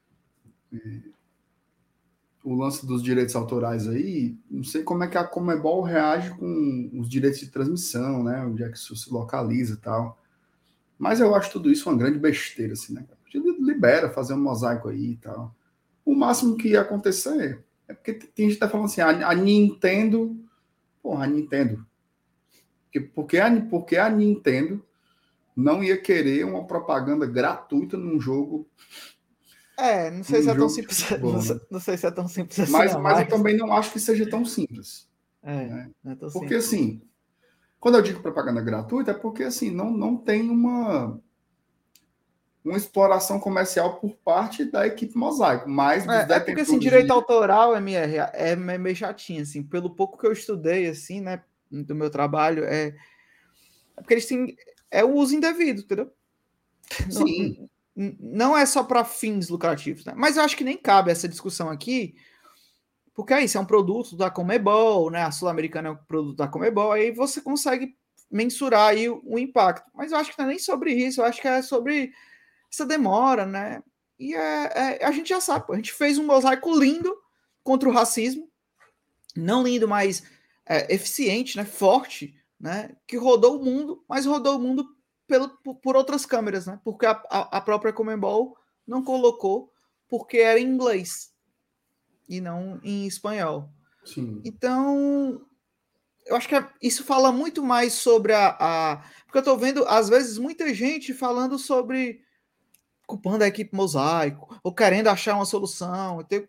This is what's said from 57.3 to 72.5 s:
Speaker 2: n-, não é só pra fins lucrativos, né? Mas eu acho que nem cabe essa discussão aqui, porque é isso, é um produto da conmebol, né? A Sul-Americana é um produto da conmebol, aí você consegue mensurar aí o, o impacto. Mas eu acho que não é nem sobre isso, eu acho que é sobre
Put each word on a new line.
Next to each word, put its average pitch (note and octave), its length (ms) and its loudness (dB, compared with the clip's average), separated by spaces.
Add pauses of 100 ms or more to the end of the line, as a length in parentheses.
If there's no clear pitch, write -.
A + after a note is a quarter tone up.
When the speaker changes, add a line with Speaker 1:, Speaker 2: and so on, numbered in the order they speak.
Speaker 2:
n-, G3 240 -8
não A#3 380 0
é C#4+ 100 6
só C4+ 160 2
pra A#3+ 220 2
fins G3+ 440 -4
lucrativos, E3 560 -4
né? - 120 -14
Mas C#4+ 200 2
eu D#4 60 4
acho D4 140 0
que C#4+ 80 -4
nem C#4+ 120 -2
cabe F#3+ 360 4
essa E3+ 160 -2
discussão E3+ 400 -8
aqui, F3+ 480 -6 (960)
porque A3 200 0
é C#4+ 80 4
isso, G#3+ 160 0
é - 20 0
um G3 60 -4
produto G#3 500 2
da F#3 140 0
conmebol, G#3 800 2
né? E3+ 140 -2
A D#3 80 -2
Sul-Americana D#3+ 560 -4
é D#3 40 -8
um D3+ 40 -10
produto D3+ 400 -6
da D3 120 -2
conmebol, G3+ 440 0
aí G#3+ 180 2
você C4+ 300 -2
consegue C4+ 560 -4 (340)
mensurar A3+ 600 4
aí A3 180 2
o, A#3 160 -6
o A3+ 140 -4
impacto. A3+ 540 2
Mas D4+ 200 -8
eu D#4 60 0
acho D4+ 120 -2
que - 80 -18
não C#4 80 -2
é C4+ 40 -2
nem F4 80 -4
sobre E4 360 -2
isso, B3+ 260 -2
eu A3+ 40 4
acho A#3 180 0
que B3 60 0
é B3+ 120 2
sobre C4 520 -2 (600)